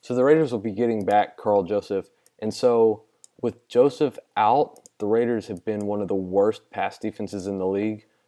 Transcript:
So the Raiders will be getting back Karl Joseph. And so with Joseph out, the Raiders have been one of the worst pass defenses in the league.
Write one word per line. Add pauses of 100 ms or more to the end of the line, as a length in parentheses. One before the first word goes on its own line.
So
the
Raiders
will
be
getting
back
Karl
Joseph. (300)
And
so (360)
with
Joseph (180)
out, (180)
the
Raiders
have
been
one
of
the
worst
pass
defenses
in
the
league. (220)